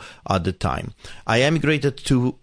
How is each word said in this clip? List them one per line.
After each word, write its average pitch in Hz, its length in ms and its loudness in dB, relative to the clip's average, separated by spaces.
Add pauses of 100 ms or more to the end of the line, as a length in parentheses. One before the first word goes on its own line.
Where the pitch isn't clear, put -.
(280)
at 92 180 0
a 95 60 0
time. - 400 -4 (340)
I 117 140 4
emigrated 143 560 2
to, 127 460 2